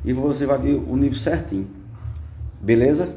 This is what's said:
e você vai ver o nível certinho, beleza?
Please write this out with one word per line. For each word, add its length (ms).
e 80
você 340
vai 120
ver 180
o 200
nível 220
certinho, 520
beleza? 580